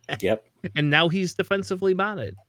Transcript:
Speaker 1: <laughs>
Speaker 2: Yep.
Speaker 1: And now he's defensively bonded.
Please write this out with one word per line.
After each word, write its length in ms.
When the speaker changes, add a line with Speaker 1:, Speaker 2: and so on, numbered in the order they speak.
Speaker 1:
<laughs> 140
Speaker 2:
Yep. 240
Speaker 1:
And 160
now 180
he's 240
defensively 640
bonded. 400